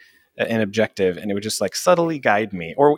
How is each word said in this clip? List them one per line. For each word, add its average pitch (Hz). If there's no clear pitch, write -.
a-, 120
an 113
objective 101
and 101
it 101
would 101
just, 107
like, 98
subtly 170
guide 107
me. 85
Or, 147